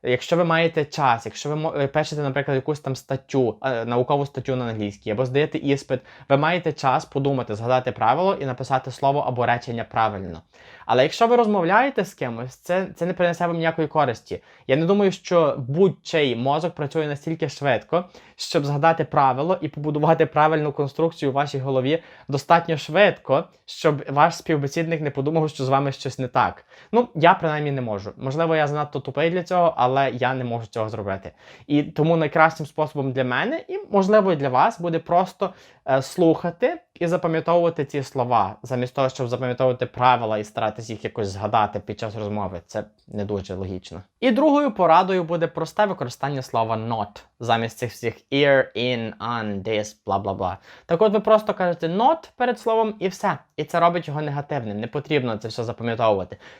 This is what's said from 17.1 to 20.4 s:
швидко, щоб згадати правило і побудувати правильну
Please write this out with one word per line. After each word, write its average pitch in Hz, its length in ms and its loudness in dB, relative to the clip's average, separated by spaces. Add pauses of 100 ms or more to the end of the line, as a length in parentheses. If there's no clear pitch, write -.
швидко, 143 560 -2 (300)
щоб - 300 -2
згадати 147 380 2
правило 139 580 2
і 151 60 -6
побудувати 151 580 2
правильну 151 460 2